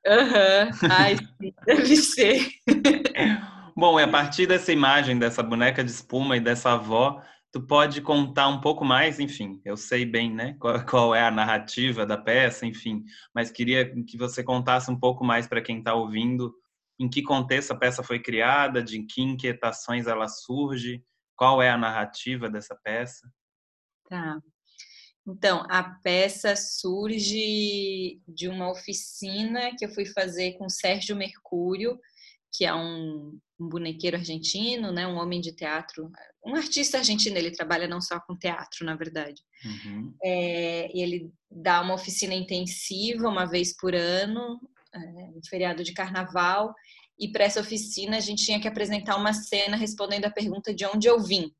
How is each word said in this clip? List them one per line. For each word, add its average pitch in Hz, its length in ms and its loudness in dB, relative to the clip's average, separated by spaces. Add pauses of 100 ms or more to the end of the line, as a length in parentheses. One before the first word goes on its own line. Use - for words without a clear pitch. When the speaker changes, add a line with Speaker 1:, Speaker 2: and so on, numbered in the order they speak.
Speaker 1:
Aham. 208 600 6 (200)
Ai, 196 280 8 (100)
Speaker 2:
<laughs> - 140 -20
Speaker 1:
sim, 190 120 -8 (120)
deve 262 320 8
ser. 254 500 4 (180)
<laughs> - 1080 2
Speaker 2:
Bom, 165 240 8
e 151 40 8
a 139 40 6
partir 151 400 4
dessa 175 240 4
imagem, 135 480 6
dessa 117 240 2
boneca 120 400 2
de 120 80 -4
espuma 131 460 -2
e - 20 2
dessa 120 320 2
avó, 117 500 2 (300)
tu - 140 -8
pode 147 360 4
contar 143 460 2
um 139 140 0
pouco 147 240 0
mais, 135 340 4
enfim, 104 460 -6
eu 101 100 -6
sei 123 300 -2
bem, 117 280 -2
né, 120 260 -6
qual, 120 260 -2
qual 117 300 4
é 113 60 4
a 117 100 4
narrativa 110 760 0
da 104 120 -2
peça, 120 480 2
enfim, 110 380 -6 (300)
mas 117 160 -2
queria 127 420 0 (140)
que 117 120 -16
você 123 260 -6
contasse 127 480 0
um 123 80 -2
pouco 127 260 0
mais 117 220 2
pra 117 140 -2
quem 113 200 -8
tá 113 140 0
ouvindo, 117 580 -2 (460)
em 127 100 -2
que 143 140 -2
contexto 131 480 0
a 123 40 -2
peça 123 280 0
foi 120 180 -4
criada, 123 600 2
de 110 200 -8
que 110 180 -8
inquietações 120 840 -4
ela 110 220 -2
surge, 123 760 -6 (340)
qual 131 260 6
é 127 80 6
a 120 80 2
narrativa 113 720 -4
dessa 107 340 -8
peça? 117 440 -6 (800)
Speaker 1:
Tá. 160 300 -8 (880)
Então, 185 420 0
a 185 140 2
peça 190 720 0
surge 202 1700 -4
de 170 200 -10
uma 185 220 -4
oficina 208 1080 -6
que - 80 -6
eu 214 80 -12
fui 202 120 -4
fazer 185 520 -4
com 190 100 -10
Sérgio 196 480 -2
Mercúrio, 190 840 -4 (520)
que - 140 0
é 170 80 0
um, 160 640 -8 (220)
um 170 100 -8
bonequeiro 165 480 -4
argentino, 190 720 -4
né, 175 160 -4
um 175 100 -6
homem 175 220 -4
de 170 160 -8
teatro, 160 540 -8 (340)
um 240 120 -8
artista 302 420 -2
argentino, 214 400 0
ele 170 140 -2
trabalha 170 360 -2
não 175 140 -6
só 175 180 -6
com 180 160 -12
teatro, 175 500 -8
na 160 100 -4
verdade. 156 460 -10 (220)
Speaker 2:
Uhum. 104 600 -12
Speaker 1:
É, 170 760 -4
e 180 40 -2
ele 175 300 -4 (200)
dá 175 300 2
uma 185 120 -2
oficina 190 400 -6
intensiva 190 960 -6
uma 190 180 0
vez 175 320 -2
por 185 160 -2
ano, 202 680 -2 (340)
é, 175 60 -14
no 170 480 -18
feriado 175 360 -4
de 175 100 -8
carnaval, 185 800 -2 (460)
e 208 120 -8
pra 208 120 2
essa 208 160 2
oficina 214 580 -6
a 220 40 -4
gente 208 240 -4
tinha 214 140 0
que 214 80 -6
apresentar 208 480 -2
uma 208 180 0
cena 202 420 -2
respondendo 208 500 -4
a 208 60 -2
pergunta 208 420 -6
de 202 120 -6
onde 214 220 2
eu 240 120 8
vim. 180 400 -2